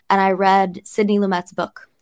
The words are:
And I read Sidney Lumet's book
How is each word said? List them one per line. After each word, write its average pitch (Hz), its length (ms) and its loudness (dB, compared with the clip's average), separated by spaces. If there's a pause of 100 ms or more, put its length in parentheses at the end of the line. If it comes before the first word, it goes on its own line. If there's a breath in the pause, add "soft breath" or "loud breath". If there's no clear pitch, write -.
And 196 120 2
I 190 120 2
read 190 520 0
Sidney 208 340 0
Lumet's 190 340 -2
book - 380 -10 (120)